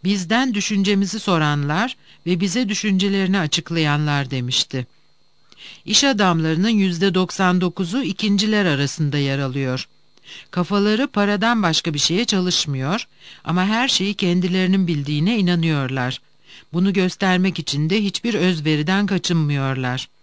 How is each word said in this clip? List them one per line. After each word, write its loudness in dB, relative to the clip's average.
Bizden 0
düşüncemizi 0
soranlar 0
ve 0
bize 0
düşüncelerini 0
açıklayanlar." 0
demişti. -4
İş 2
adamlarının 2
yüzde 2
doksan 2
dokuzu -2
ikinciler 0
arasında 0
yer 0
alıyor. -4
Kafaları 0
paradan 0
başka 0
bir -4
şeye 0
çalışmıyor -2
ama 0
her 0
şeyi 0
kendilerinin 2
bildiğine 0
inanıyorlar. 0
Bunu 2
göstermek 2
için -2
de 2
hiçbir -4
özveriden 0
kaçınmıyorlar. -2